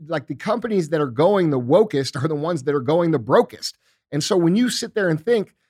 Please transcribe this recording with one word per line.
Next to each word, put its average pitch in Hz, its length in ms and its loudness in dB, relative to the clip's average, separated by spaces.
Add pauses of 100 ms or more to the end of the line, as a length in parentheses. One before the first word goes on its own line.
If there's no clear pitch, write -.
like, 156 200 -6
the 147 80 -8
companies 208 540 -2
that 156 120 0
are 143 60 0
going 165 420 2
the 131 100 0
wokest 139 640 2
are 160 40 0
the 156 80 -4
ones 151 280 -4
that 143 120 0
are 147 60 0
going 165 300 2
the 143 80 2
brokest. 131 540 0 (380)
And 147 120 -4
so 202 140 0
when 170 180 4
you 240 140 2
sit - 260 -8
there 190 140 0
and 156 140 0
think, 226 320 0 (140)